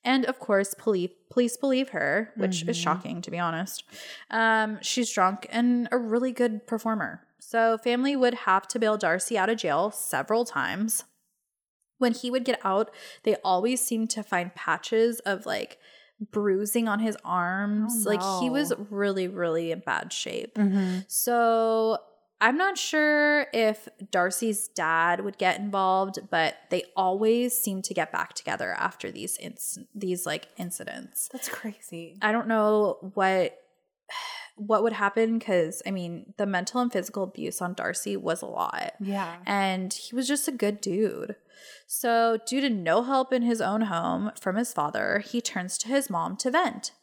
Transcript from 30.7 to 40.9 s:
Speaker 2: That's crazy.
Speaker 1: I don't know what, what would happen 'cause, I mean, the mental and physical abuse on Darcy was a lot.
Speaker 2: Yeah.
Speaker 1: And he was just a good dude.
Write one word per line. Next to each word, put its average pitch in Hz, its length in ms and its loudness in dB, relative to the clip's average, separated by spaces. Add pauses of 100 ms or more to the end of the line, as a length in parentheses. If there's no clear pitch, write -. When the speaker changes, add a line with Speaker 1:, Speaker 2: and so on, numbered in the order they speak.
Speaker 2:
That's - 160 -10
crazy. 170 760 -12
Speaker 1:
I 214 120 2
don't 233 140 0
know 214 640 2
what, 190 440 2 (1000)
what 214 260 2
would 226 100 2
happen 226 460 2
'cause, 180 460 0
I 190 60 -4
mean, 175 460 -8
the 202 80 0
mental 196 360 -2
and 240 100 0
physical 190 320 -2
abuse - 380 -6
on 180 140 -4
Darcy - 420 -4
was 170 240 -2
a - 60 -10
lot. - 520 -4
Speaker 2:
Yeah. 196 460 -6
Speaker 1:
And 190 480 0
he - 220 -10
was 254 120 -2
just 285 220 0
a - 20 -4
good 208 300 0
dude. 208 560 -2 (500)